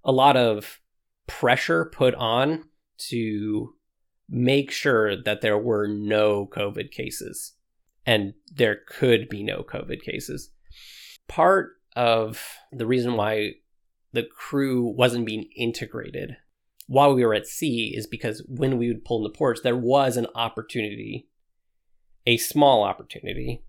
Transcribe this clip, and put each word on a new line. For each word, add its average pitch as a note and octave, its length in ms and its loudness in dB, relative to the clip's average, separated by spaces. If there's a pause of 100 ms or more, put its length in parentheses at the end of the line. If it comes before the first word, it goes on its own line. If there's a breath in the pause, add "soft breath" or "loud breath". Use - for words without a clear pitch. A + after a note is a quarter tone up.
a C3+ 80 2
lot C3 240 6
of A2+ 440 0 (460)
pressure D#3+ 600 0
put C3 280 2
on C3 540 0 (420)
to G#2+ 640 -4 (540)
make C3+ 420 0
sure G#2+ 500 0
that G#2 200 -2
there G#2+ 180 0
were G#2+ 300 0
no G#2 580 2
covid - 460 -6
cases. - 640 -12 (520)
And G#2 280 0 (180)
there A#2 240 2 (120)
could A#2+ 400 2
be G2+ 140 -10
no F#2+ 200 -6
covid - 400 -10
cases. - 480 -10 (800 loud breath)
Part F3+ 440 2 (240)
of A2+ 460 0 (300 loud breath)
the A#2 140 -6
reason B2 280 2
why G#2+ 380 0 (600)
the A#2+ 120 0
crew C3 600 -2
wasn't A#2+ 420 2
being G#2+ 180 -6 (120)
integrated - 800 -6 (500)
while C#3 280 6
we B2+ 100 4
were A2 100 4
at - 120 -2
sea A#2 500 -4
is G#2+ 100 -8
because A2+ 400 -8
when C3 320 -2
we A#2+ 100 0
would A2+ 160 -4
pull A2+ 200 -2
into G#2 120 -8
ports, B2+ 260 0
there B2 140 2
was B2+ 400 2
an A#2 180 0
opportunity, A2 960 -6 (960)
a A#2+ 100 6
small C3+ 480 6
opportunity, - 840 -6